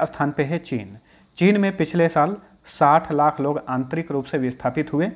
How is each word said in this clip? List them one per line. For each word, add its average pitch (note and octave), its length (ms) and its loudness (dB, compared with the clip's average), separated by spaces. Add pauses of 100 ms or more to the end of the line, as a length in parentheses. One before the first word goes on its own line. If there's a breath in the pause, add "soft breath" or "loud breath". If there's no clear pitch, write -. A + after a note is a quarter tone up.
स्थान - 280 -2
पे D3 140 -2
है D#3+ 140 -4
चीन। G#2+ 400 -8 (380 soft breath)
चीन G3+ 240 4
में G3 160 0
पिछले E3 320 2
साल E3 280 2 (280 soft breath)
साठ D#3 480 4
लाख D3 280 2
लोग C#3+ 280 -2
आंतरिक C3 420 -4
रूप C#3 140 -2
से D3+ 140 -6
विस्थापित B2+ 540 -2
हुए। E3+ 240 0